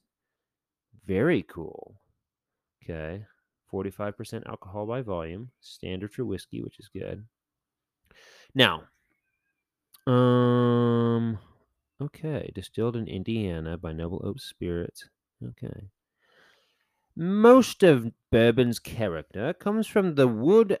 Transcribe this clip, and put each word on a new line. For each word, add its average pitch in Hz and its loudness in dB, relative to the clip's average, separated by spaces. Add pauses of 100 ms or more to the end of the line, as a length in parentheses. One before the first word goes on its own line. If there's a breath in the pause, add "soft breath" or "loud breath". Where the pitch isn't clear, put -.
(1040)
Very 110 0
cool. - -16 (840)
Okay. 85 -10 (420)
Forty-five 101 -8
percent 110 -12
alcohol 104 -12
by 120 -6
volume. 95 -10
Standard 92 -12
for 131 -8
whiskey, 113 -8
which - -14
is - -20
good. 95 -12 (1300 soft breath)
Now, 95 2 (1200)
um, 120 2 (600 soft breath)
okay. 147 -8
Distilled 113 -4
in 113 -6
Indiana 90 -4
by 85 -10
Noble 85 -8
Oak 101 -6
Spirits. - -8 (340)
Okay. 120 -14 (1300 soft breath)
Most 214 6
of 127 6 (180)
bourbon's 117 4
character 95 -6
comes 214 -4
from 185 0
the 139 6
wood 185 4